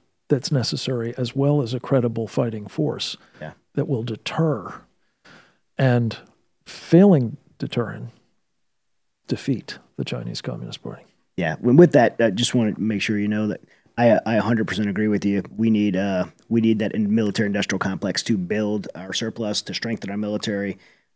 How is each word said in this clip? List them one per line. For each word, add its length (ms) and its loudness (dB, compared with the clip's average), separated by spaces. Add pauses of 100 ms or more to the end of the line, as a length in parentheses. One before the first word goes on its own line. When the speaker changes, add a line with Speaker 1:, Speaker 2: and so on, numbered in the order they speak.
(280)
Speaker 1:
that's 240 0
necessary, 640 -2
as 180 -4
well 280 2
as 100 -4
a 80 -4
credible 480 0
fighting 380 -4
force 500 -4 (240)
Speaker 2:
Yeah. 120 -12 (220)
Speaker 1:
that 140 -2
will 140 -2
deter 720 -4 (1000)
and, 400 2 (500)
failing 680 4 (220)
deterrent, 520 -6 (1160)
defeat 500 -4 (180)
the 80 -6
Chinese 360 -8
Communist 420 -10
Party. 200 -14 (340)
Speaker 2:
Yeah. 240 -2
When, 160 4
with 160 10
that, 280 6
I 100 4
just 240 -2
wanna 240 2
make 240 -2
sure 160 -2
you 100 -2
know 200 -2
that 120 -4 (360)
I, 300 4
I 100 0
a 60 2
hundred 240 0
percent 220 -4
agree 200 -2
with 160 0
you. 180 0 (140)
We 140 2
need, 260 2
uh, 300 -2 (220)
we 120 2
need 200 4
that 140 -2
in-, 200 0
military-industrial 640 0
complex 460 -4
to 120 0
build 580 -4
our 180 -12
surplus, 500 -4
to 120 -10
strengthen 360 -6
our 60 -6
military. 600 -4 (380)